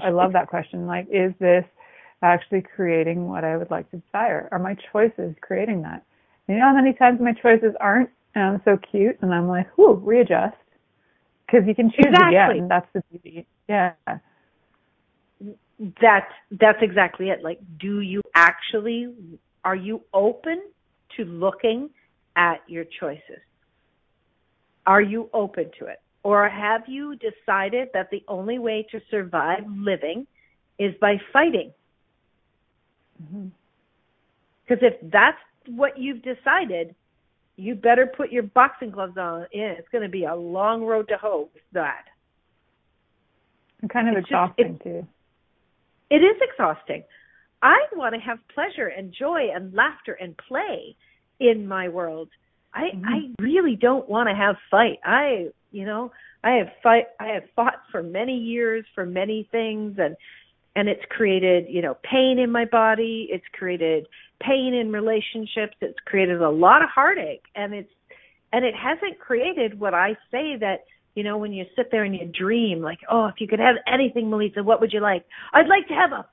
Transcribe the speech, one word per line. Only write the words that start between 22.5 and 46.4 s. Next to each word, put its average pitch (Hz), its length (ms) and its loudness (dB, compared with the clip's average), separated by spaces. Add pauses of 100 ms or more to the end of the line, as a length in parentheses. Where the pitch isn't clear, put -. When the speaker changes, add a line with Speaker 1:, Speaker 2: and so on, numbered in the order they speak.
Speaker 2:
your 165 160 -12 (160)
choices? 156 400 -12 (1500)
Are 196 160 6
you 214 320 -4
open 202 460 -4
to - 60 -16
it? - 140 -16 (220)
Or 208 280 2
have 208 380 -2
you 277 280 -12
decided 220 800 -4
that 185 180 -6
the 202 160 -8
only 208 320 -8
way 220 320 -6
to 220 80 -12 (100)
survive 180 600 -4
living 196 580 -6 (500)
is 196 220 -4
by 208 160 2 (160)
fighting? 277 400 2 (1500)
Speaker 1:
Mm-hmm. 185 240 -16 (1200)
Speaker 2:
'Cause 240 140 2
if 247 140 4 (160)
that's 220 260 6 (300)
what 269 300 -2
you've 262 240 -8
decided, 254 720 -4 (600)
you 202 200 -10
better 240 300 4
put 254 260 -6
your 240 120 -2
boxing 247 480 0
gloves 190 260 -10
on. 170 360 -8
Yeah, 208 240 -6
it's 170 120 -20
gonna 214 200 -4
be 180 160 -6
a 160 100 -4
long 190 500 -2
road 220 220 0
to 208 100 -2
hoe 180 360 -4
with - 180 -20
that. 156 340 -6 (1800)
Speaker 1:
And 220 80 -8
kind 233 200 0
of 214 80 0
Speaker 2:
It's 175 100 -4
just, - 40 -10 (280)
Speaker 1:
exhausting, 175 160 0
Speaker 2:
it, - 80 -18
Speaker 1:
too. 175 240 -12 (1000)
Speaker 2:
it 294 140 4
is 427 180 4